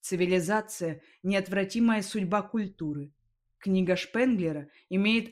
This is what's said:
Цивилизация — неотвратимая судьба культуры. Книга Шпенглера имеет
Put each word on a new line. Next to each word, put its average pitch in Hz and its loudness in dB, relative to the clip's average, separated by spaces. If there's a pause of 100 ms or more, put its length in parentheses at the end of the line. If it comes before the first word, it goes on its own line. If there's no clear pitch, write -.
Цивилизация — 180 -2 (180)
неотвратимая 196 0
судьба 196 -2
культуры. 165 -6 (460)
Книга 185 2
Шпенглера 180 0 (180)
имеет 214 2